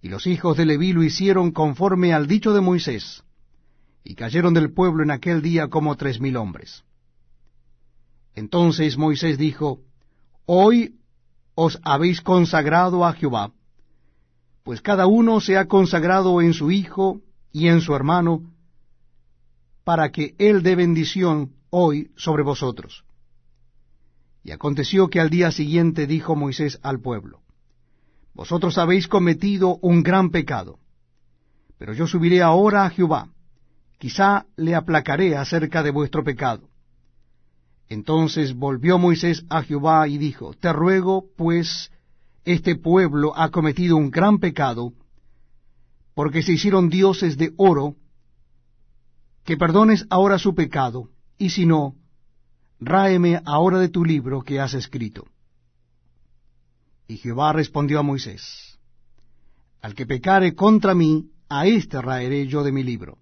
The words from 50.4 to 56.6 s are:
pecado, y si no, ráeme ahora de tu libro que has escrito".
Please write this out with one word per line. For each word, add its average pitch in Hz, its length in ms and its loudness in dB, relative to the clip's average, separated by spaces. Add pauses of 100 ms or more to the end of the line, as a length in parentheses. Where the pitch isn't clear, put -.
pecado, 127 560 -4 (280)
y 190 120 -2
si 180 160 0
no, 147 280 2 (840)
ráeme 175 640 2
ahora 170 340 2
de 180 120 0
tu 175 140 -2
libro 135 380 -2
que 135 180 -6
has 131 140 -6
escrito". 117 520 -10 (1800)